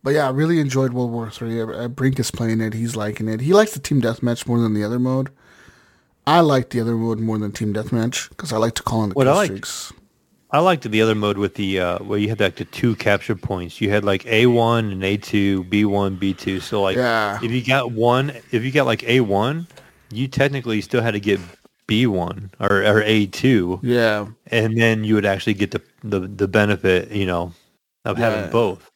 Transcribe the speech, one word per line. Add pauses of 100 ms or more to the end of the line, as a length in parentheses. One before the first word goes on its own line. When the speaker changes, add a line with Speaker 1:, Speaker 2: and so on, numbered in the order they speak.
Speaker 1:
but
yeah,
I
really
enjoyed
World
War
Three.
Uh,
Brink
is
playing
it.
He's
liking
it.
He
likes
the
team
deathmatch
more
than
the
other
mode. (960)
I
like
the
other
mode
more
than
team
deathmatch
'cause
I
like
to
call
in
the
Speaker 2:
What
I
Speaker 1:
kill
Speaker 2:
like,
Speaker 1:
streaks. (580)
Speaker 2:
I
liked
the
other
mode
with
the,
uh,
where
you
had,
like,
the
two
capture
points.
You
had,
like,
A
one
and
A
two,
B
one,
B
two.
So,
like,
Speaker 1:
Yeah.
Speaker 2:
if
you
got
one, (200)
if
you
got,
like,
A
one, (500)
you
technically
still
had
to
get (460)
B
one (100)
or,
or
A
two.
Speaker 1:
Yeah. (180)
Speaker 2:
And
then
you
would
actually
get
the, (200)
the,
the
benefit,
you
know, (520)
of
having
Speaker 1:
Yeah.
Speaker 2:
both.